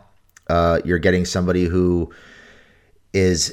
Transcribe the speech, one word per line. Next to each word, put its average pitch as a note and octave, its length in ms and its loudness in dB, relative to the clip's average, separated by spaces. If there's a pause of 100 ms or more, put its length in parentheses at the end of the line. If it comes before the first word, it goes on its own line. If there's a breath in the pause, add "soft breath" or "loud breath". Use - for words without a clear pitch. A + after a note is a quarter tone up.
(480)
Uh, E2+ 380 2
you're F2 120 0
getting F2+ 280 2
somebody F2+ 380 0
who F2 460 0 (1000 soft breath)
is F#2 400 0